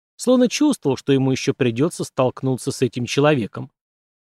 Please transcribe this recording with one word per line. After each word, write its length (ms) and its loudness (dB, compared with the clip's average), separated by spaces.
Словно 340 2
чувствовал, 480 0
что 160 0
ему 180 2
ещё 220 -2
придётся 500 -2
столкнуться 680 -4
с 100 -4
этим 240 -2
человеком. 680 0